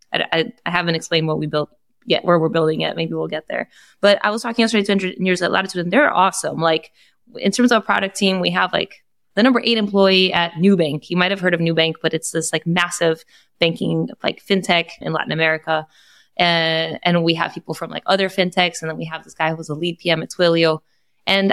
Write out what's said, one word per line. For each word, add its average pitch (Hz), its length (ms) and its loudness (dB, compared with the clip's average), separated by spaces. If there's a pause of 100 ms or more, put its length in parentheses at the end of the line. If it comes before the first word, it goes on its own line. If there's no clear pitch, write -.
(120)
I, 165 220 -2
I, 165 200 -2 (120)
I 170 60 -4
haven't 170 240 0
explained 160 320 -2
what 156 120 -2
we 156 80 -4
built 151 220 -2 (360)
yet, - 180 0
where 175 160 4
we're 160 100 2
building 160 320 0
it. 156 140 -4
Maybe 165 180 -6
we'll 160 140 -4
get 156 220 -8
there. - 180 -6 (320)
But 202 240 4
I 208 60 0
was 220 120 -2
talking 233 220 0
yesterday 220 220 2
to 208 80 0
engineers 185 480 0
at 175 100 0
Latitude, 190 300 -2
and 175 100 -4
they're 277 220 4
awesome. 156 460 0
Like, 160 320 0 (440)
in - 160 0
terms 240 200 2
of 220 120 4
a - 20 -20
product 202 300 -2
team, 190 240 0
we 175 120 -4
have, 185 200 0
like, - 320 -6 (320)
the 208 80 2
number 247 180 4
eight 233 160 0
employee 196 540 4
at 175 220 0
Nubank. 160 560 2
You 175 80 -4
might 180 140 0
have 190 100 -4
heard 180 120 2
of 170 60 0
Nubank, 165 420 2
but 165 120 -2
it's 160 180 -6
this, 160 220 -4
like, 160 120 -6
massive 170 600 0 (340)
banking, 165 500 0 (140)
like, - 180 -4
fintech 180 500 -2 (100)
in 160 120 -6
Latin 151 200 -4
America. 160 520 -2 (520)
And, 160 640 0
and 175 220 2
we 165 80 2
have 160 200 -4
people - 200 -10
from, 160 160 -10
like, 156 160 -10
other 190 240 0
fintechs. 180 520 -2
And 160 80 -6
then 160 80 -8
we 165 80 -8
have 160 200 -12
this - 80 -20
guy 160 200 -2
who's 160 160 -10
a 151 60 -6
lead 170 240 -6
P 175 100 -4
M 160 140 0
at 139 60 -12
Twilio. 165 500 2 (460)
And 196 280 2